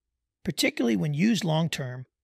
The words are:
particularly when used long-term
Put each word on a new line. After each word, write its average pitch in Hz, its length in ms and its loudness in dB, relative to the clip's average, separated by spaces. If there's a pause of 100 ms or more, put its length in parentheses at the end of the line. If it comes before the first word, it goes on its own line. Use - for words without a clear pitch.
(440)
particularly 233 520 0
when 165 180 0
used 190 300 2
long-term 151 640 -2 (180)